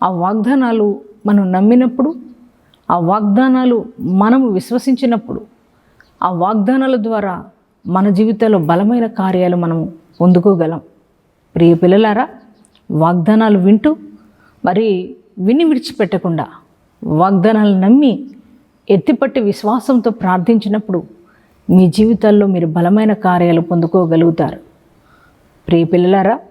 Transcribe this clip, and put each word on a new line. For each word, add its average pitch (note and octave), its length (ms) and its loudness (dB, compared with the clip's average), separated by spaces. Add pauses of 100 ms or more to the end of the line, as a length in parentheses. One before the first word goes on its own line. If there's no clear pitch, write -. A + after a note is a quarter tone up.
ఆ F#3 40 -2
వాగ్దానాలు G#3+ 920 -2 (260)
మనం G3+ 260 0
నమ్మినప్పుడు, B3 640 2 (760)
ఆ F3 80 0
వాగ్దానాలు A3 840 0 (160)
మనము G#3+ 480 0
విశ్వసించినప్పుడు, A#3 1000 -4 (760)
ఆ F3+ 80 -2
వాగ్దానాల A3 680 0
ద్వారా G#3 480 -6 (420)
మన F#3+ 220 0
జీవితంలో G#3+ 500 0
బలమైన G3+ 480 0
కార్యాలు F#3 500 -2
మనం E3 360 -4 (280)
పొందుకోగలం. F3 600 2 (760)
ప్రియ E3+ 200 4
పిల్లలారా, G3+ 540 2 (600)
వాగ్దానాలు F3+ 680 2
వింటూ G#3+ 380 2 (680)
మరి F#3 520 -2 (220)
విని A#3 260 0
విడిచిపెట్టకుండా, F#3+ 840 -4 (580)
వాగ్దానాలు G3 680 2
నమ్మి A3 520 2 (640)
ఎత్తిపట్టి B3+ 500 0
విశ్వాసంతో A3 720 -2
ప్రార్థించినప్పుడు G3+ 1080 -2 (500)
మీ F#3 160 6
జీవితాల్లో G#3 600 2
మీరు F3+ 200 -2
బలమైన F3+ 460 0
కార్యాలు F3 480 0
పొందుకోగలుగుతారు. E3 1000 0 (1080)
ప్రియ E3+ 160 2
పిల్లలారా, F#3 560 0 (100)